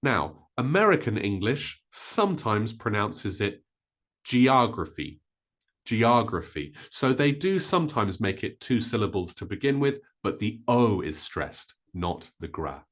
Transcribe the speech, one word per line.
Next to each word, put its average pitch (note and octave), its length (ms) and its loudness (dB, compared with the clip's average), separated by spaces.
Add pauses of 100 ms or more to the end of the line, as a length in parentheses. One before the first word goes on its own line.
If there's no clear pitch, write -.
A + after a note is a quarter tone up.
Now, F2+ 540 0
American D3+ 640 2
English G2+ 720 -4
sometimes A2+ 800 0
pronounces G#2 680 -2
it G2+ 240 -4 (600)
geography, B2 960 2 (640)
geography. A2 920 2 (160)
So C3 220 0
they C#3+ 200 2
do F#3 260 0
sometimes D3 640 0
make G2 240 -2
it - 160 -8
two B2 200 0
syllables G2+ 540 -2
to - 100 -10
begin C#3 360 -2
with, C#3 200 0 (220)
but - 160 -2
the A2 300 -4
O A#2+ 320 4
is D#2 180 -4
stressed, - 560 -8 (200)
not F2 360 -4 (100)
the E2+ 80 -10
gra. D2 440 -8